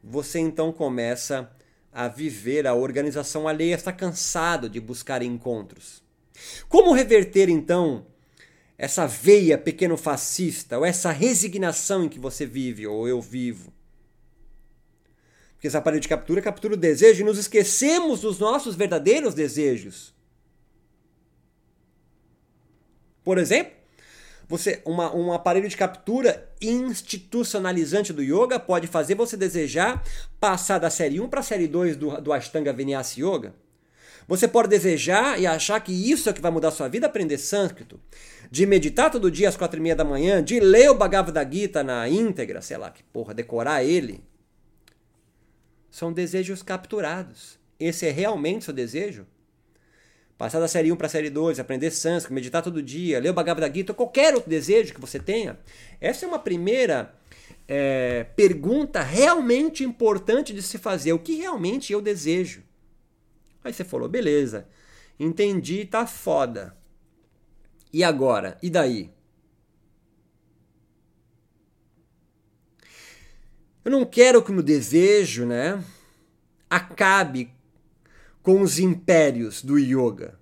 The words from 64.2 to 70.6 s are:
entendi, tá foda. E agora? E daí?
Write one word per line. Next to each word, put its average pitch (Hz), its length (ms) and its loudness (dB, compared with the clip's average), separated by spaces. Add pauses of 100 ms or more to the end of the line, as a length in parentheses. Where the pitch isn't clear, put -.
entendi, 190 680 -2
tá 226 200 -2
foda. 120 720 -4 (1120)
E 165 140 0
agora? 127 580 0
E 175 60 -6
daí? 131 420 0 (4000)